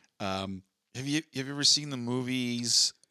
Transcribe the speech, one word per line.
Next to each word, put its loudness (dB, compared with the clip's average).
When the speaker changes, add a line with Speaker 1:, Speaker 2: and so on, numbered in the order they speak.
Speaker 1:
um, -4
Speaker 2:
Have -6
you, 0
have -2
you -6
ever -2
seen 4
the -4
movies, 0